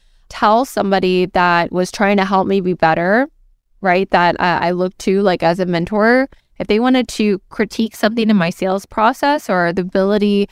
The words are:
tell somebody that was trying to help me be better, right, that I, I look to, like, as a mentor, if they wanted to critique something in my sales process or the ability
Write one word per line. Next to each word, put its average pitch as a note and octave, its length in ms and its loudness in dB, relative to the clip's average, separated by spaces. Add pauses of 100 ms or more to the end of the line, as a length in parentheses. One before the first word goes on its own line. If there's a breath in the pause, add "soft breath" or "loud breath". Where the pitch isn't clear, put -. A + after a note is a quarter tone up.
(300)
tell A3+ 360 2
somebody F#3+ 640 0
that F3 440 0
was F3+ 200 -2
trying G3+ 260 0
to F#3+ 80 2
help F#3+ 220 0
me G3 140 0
be F3+ 120 -2
better, E3+ 540 0 (540)
right, F#3+ 300 0
that F3 280 2
I, E3+ 280 0
I F3+ 40 -2
look F3+ 280 -4
to, G3 220 0
like, F3+ 220 0
as F3 160 0
a F#3 60 -4
mentor, G#3+ 640 0 (300 soft breath)
if - 80 -8
they G#3+ 120 2
wanted B3+ 300 0
to G#3 400 -2
critique A3 460 -4
something A3+ 340 0
in G#3+ 80 4
my F3 140 0
sales F#3+ 340 -4
process C#4+ 640 -2
or F3 240 0
the F#3+ 80 -4
ability G3+ 720 0